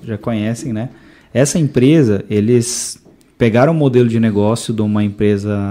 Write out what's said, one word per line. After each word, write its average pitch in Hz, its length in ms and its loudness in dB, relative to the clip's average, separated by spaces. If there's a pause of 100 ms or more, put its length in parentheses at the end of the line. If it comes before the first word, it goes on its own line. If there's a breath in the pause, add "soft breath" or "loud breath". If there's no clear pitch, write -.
já 110 140 -8
conhecem, 113 560 -4
né? 113 160 -6 (440 soft breath)
Essa 139 240 0
empresa, 135 720 2
eles 113 680 -2 (400)
pegaram 120 360 2
um - 20 0
modelo 123 340 2
de 113 100 0
negócio 110 540 0
de 110 80 -4
uma 104 220 0
empresa 104 540 -2 (140)